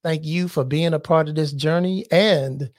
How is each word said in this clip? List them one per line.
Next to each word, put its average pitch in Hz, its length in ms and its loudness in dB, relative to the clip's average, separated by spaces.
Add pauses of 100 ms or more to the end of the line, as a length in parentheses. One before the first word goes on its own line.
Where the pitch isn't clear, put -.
Thank 160 200 -2
you 175 220 -2
for 156 180 -2
being 156 300 0
a 151 60 -2
part 160 280 2
of 151 60 -6
this 151 180 -2
journey 170 600 -2
and 143 680 2